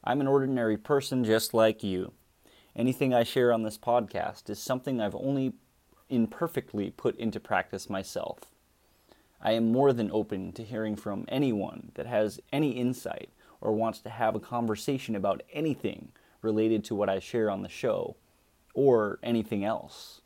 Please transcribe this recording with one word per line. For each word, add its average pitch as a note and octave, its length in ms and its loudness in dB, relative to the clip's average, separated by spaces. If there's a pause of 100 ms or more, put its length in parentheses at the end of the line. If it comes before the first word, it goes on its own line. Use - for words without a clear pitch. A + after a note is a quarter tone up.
I'm C#3 180 0
an C3+ 60 0
ordinary C3 500 2
person C3+ 460 0
just A2 320 2
like A2 300 4
you. F#2 260 -2 (640)
Anything B2+ 400 2
I A#2+ 80 6
share A#2+ 300 4
on A2+ 100 2
this A2 160 -6
podcast G#2+ 720 -2
is G#2 80 -6
something B2+ 420 -2
I've G#2 140 -2
only C3+ 380 0 (560)
imperfectly A2+ 800 -2
put - 300 -2
into A2 180 -2
practice - 500 -2
myself. - 520 -6 (1000)
I - 120 2
am A2+ 180 2
more C3+ 220 6
than A2+ 180 0
open G2 440 -2
to A2+ 100 -12
hearing A2 320 -4
from G2+ 320 -6
anyone B2 680 -2
that - 120 -8
has G#2+ 340 0 (120)
any D3 180 0
insight B2 600 -4 (300)
or - 100 -2
wants A2 300 0
to A2+ 100 -14
have A2 240 0
a G#2+ 60 -4
conversation A#2 720 -4
about G2 380 -2
anything D3 580 -4 (320)
related A2 440 2
to A2 100 -4
what G2+ 120 2
I F#2+ 120 0
share A2 280 -2
on G2 140 -2
the G2 60 -10
show, - 480 -4 (580)
or A#2 480 6
anything A2+ 420 0
else. - 600 -6